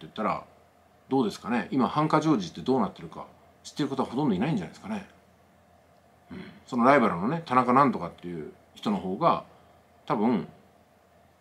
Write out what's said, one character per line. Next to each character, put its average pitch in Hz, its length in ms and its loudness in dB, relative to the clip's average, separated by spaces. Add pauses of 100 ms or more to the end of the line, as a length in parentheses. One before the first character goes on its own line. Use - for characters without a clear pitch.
言 80 80 -18
っ - 20 -20
た 107 100 -8
ら、 95 220 -4 (640)
ど 131 140 2
う - 20 2
で 98 80 -2
す - 80 -14
か 95 100 -8
ね。 117 220 -2
今、 127 160 2
ハ - 140 0
ン 156 60 2
カ 151 120 4
ジ 156 80 2
ョ 147 80 6
ー - 20 2
ジ 90 120 -6
っ - 20 -14
て - 80 -14
ど 127 160 0
う 123 40 2
な 95 60 0
っ - 60 -6
て - 100 -18
る 82 60 -12
か - 180 -16 (380)
知 - 80 -18
っ - 20 -20
て 151 80 -4
る 139 60 -2
方 139 140 -2
は - 20 -4
ほ - 100 -8
と 208 100 -2
ん 139 40 2
ど 101 80 2
い - 20 0
な 120 80 0
い 160 60 0
ん 127 40 0
じ 90 60 -4
ゃ - 40 -10
な - 0 -
い - 20 -12
で - 80 -18
す - 40 -20
か 98 80 -14
ね。 101 200 -8 (1200)
う - 60 -16
ん。 92 80 -14 (240)
そ 127 80 -6
の 117 80 4
ラ 139 100 8
イ 135 60 6
バ 107 80 4
ル 90 80 -2
の 90 100 -4
ね、 165 200 -2
田 123 100 -2
中 123 160 4
な 135 100 6
ん 131 80 4
と 101 80 -2
か 85 80 -8
っ 82 60 -10
て - 160 -14
い 85 120 -8
う - 120 -12 (240)
人 113 160 -2
の 95 60 0
方 92 180 -4
が、 113 260 2 (640)
多 151 80 -2
分、 104 320 0 (960)